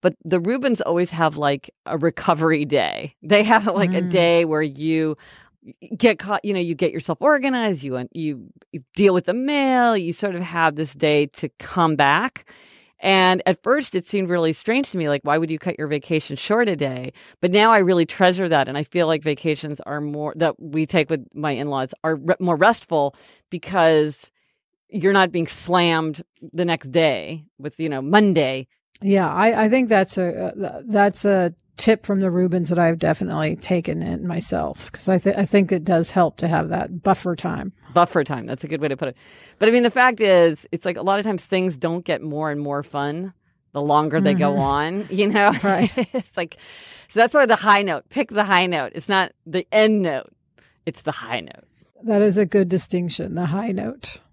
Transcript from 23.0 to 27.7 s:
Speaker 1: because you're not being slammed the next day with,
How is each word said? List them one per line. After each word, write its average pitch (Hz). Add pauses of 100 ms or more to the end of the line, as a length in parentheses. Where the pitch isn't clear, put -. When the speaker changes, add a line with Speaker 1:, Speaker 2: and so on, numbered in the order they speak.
Speaker 1:
because 165 (580)
you're 196
not 190
being 165
slammed 165 (300)
the 175
next 165
day 147 (140)
with, 143